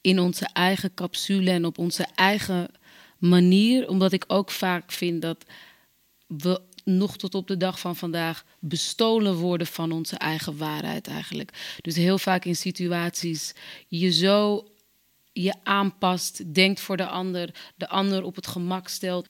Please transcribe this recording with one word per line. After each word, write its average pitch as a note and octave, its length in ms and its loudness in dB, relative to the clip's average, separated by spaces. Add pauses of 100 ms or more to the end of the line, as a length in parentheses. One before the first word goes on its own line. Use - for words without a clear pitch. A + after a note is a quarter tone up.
in F#3 200 4
onze F3+ 320 0
eigen F#3 420 0
capsule F#3 560 0
en F3 140 2
op E3 140 -4
onze F3 360 -2
eigen F#3+ 540 2 (500)
manier. F#3 680 6
Omdat F#3 240 2
ik F#3+ 140 -2
ook F#3+ 240 0
vaak F3+ 420 -2
vind E3+ 300 -2
dat E3 220 -6 (800)
we F3 340 -2 (240)
nog F#3+ 320 2
tot - 180 -10
op F#3 120 -4
de G3 100 -2
dag F#3 240 -2
van F3 160 -6
vandaag E3 480 -4 (140)
bestolen G#3 800 0
worden F3 300 0
van E3 260 -4
onze E3 240 -4
eigen D#3 400 -4
waarheid D#3 520 -6
eigenlijk. - 720 -10
Dus E3 160 -6
heel F3+ 220 4
vaak F3+ 260 0
in F3 120 -2
situaties E3+ 960 -4 (360)
je F3 240 2
zo G3+ 560 2 (640)
je G3 300 -2
aanpast, F#3 920 -2
denkt F#3+ 260 6
voor G3 160 -4
de F#3 100 -2
ander, F3+ 480 -6 (220)
de - 120 -8
ander G3 340 0
op F3+ 140 -8
het F#3 100 -14
gemak F3+ 420 -6
stelt. F3+ 420 -6